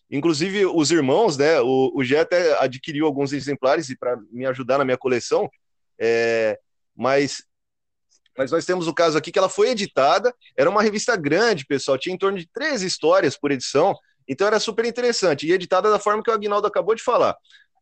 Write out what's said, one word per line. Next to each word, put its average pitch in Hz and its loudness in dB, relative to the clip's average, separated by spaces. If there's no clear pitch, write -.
inclusive 170 0
os 160 0
irmãos, 160 2
né, 151 4
o, 131 2
o 139 0
Gé 135 2
até 165 2
adquiriu 139 -4
alguns 139 -2
exemplares 139 -2
e 131 -12
pra 123 -4
me 123 -10
ajudar 127 -2
na 143 2
minha 127 0
coleção, 123 -2
é, 113 0
mas, 135 0
mas 131 -4
nós 160 -2
temos 180 -2
o 165 -6
caso 165 2
aqui 156 -4
que - -2
ela 190 2
foi 214 0
editada, 165 0
era 143 4
uma 208 2
revista 214 0
grande, 170 0
pessoal, 135 -2
tinha 180 -6
em 180 -8
torno 196 -2
de 170 -12
três 277 -4
histórias 175 0
por 143 -4
edição, 143 0
então 160 -2
era 214 2
super 226 -2
interessante, 226 0
e 160 0
editada 185 2
da 208 2
forma 214 -2
que - 0
o 226 0
Aguinaldo 208 -2
acabou 202 -2
de - -12
falar, 175 2